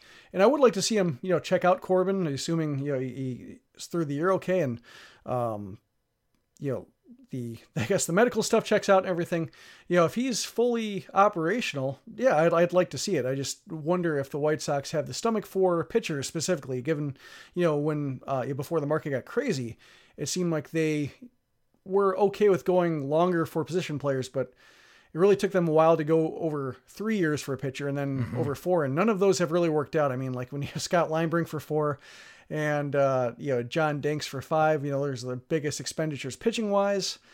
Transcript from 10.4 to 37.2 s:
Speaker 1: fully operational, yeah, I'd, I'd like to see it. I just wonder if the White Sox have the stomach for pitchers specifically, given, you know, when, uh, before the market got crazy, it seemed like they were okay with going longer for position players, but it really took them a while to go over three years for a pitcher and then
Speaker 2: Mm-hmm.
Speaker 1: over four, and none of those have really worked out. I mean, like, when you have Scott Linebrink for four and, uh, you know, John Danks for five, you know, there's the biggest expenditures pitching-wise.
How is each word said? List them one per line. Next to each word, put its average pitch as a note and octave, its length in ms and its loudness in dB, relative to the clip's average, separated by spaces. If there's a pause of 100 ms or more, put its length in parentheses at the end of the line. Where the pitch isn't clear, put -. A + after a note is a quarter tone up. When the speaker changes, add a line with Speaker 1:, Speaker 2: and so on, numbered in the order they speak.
Speaker 1:
fully A#3 680 -2
operational, E3+ 880 0 (140)
yeah, A#3+ 220 2
I'd, E3 160 6
I'd E3+ 200 4
like F3 180 2
to C#3 80 -8
see F#3+ 180 -2
it. B2 100 0
I C3+ 80 -2
just C#3 260 -6 (100)
wonder E3 480 -2
if C3+ 120 -4
the D#3 80 -6
White D3+ 240 0
Sox C#3+ 300 -4
have D3 140 -2
the C3 80 -10
stomach A3+ 320 -2
for F3+ 380 2
pitchers E3 440 -2
specifically, C#3 520 -4
given, D3 360 -4 (380)
you F3 100 0
know, D#3 120 2
when, D3 500 -2
uh, C3 200 -2
before C#3+ 340 -4
the C#3+ 60 -2
market D#3 240 -2
got B2+ 140 -4
crazy, C#3 520 -4 (400)
it D3 120 -6
seemed F3+ 220 -2
like D3+ 200 -4
they D#3 420 0 (720)
were F#3+ 340 2
okay G#3 300 4
with F#3 160 4
going E3+ 440 2
longer E3 380 2
for D#3+ 180 -2
position D#3 340 -4
players, C3+ 300 -2
but - 240 -4 (600)
it D#3 60 -6
really G3 160 6
took G3 180 0
them F3 140 2
a D#3 60 2
while D#3+ 240 8
to D#3+ 80 -2
go D#3+ 320 2
over C#3+ 400 -4 (100)
three A3 300 -4
years D#3 240 2
for - 140 -4
a - 40 -4
pitcher C#3+ 300 -4
and C#3 80 -2
then C#3 240 -2
Speaker 2:
Mm-hmm. A#2+ 180 -4
Speaker 1:
over C#3 160 -2
four, F3 300 0
and C3 100 -2
none F#3+ 140 4
of G#3 100 2
those F#3+ 200 4
have E3+ 120 0
really E3+ 200 2
worked D3+ 260 0
out. C#3+ 160 2
I B2 40 -4
mean, C3 180 -4
like, B2 180 -8
when C#3+ 100 -6
you C3+ 60 -6
have - 140 -8
Scott E3+ 260 2
Linebrink E3 400 0
for D3+ 100 -8
four D3+ 420 -2 (500)
and, D3 440 -2
uh, C3+ 440 2
you C#3 160 -2
know, A#2+ 80 0
John D3 380 0
Danks D3 260 -2
for C3 160 -8
five, D#3 420 2
you C#3+ 60 -4
know, C#3 120 -2
there's C3+ 200 -4
the B2+ 140 -6
biggest D3 440 -4
expenditures C#3+ 560 -6
pitching-wise. G3+ 840 0 (160)